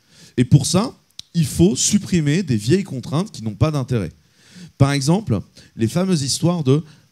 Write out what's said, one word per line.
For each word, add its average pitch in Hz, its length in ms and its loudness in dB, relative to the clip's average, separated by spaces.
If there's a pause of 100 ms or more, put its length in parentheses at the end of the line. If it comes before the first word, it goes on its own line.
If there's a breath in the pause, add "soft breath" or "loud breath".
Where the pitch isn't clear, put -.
(380 soft breath)
Et 123 60 4
pour 127 200 4
ça, 202 300 -2 (400)
il 165 120 2
faut 190 300 2
supprimer 175 680 0
des 127 160 -2
vieilles 147 260 0
contraintes 139 480 -6
qui 113 100 -14
n'ont 107 120 -6
pas 156 160 2
d'intérêt. 120 420 -4 (640 loud breath)
Par 139 160 4
exemple, 143 480 0 (360 loud breath)
les 110 120 0
fameuses 180 320 0
histoires 160 420 -2
de « 139 220 2 (280 loud breath)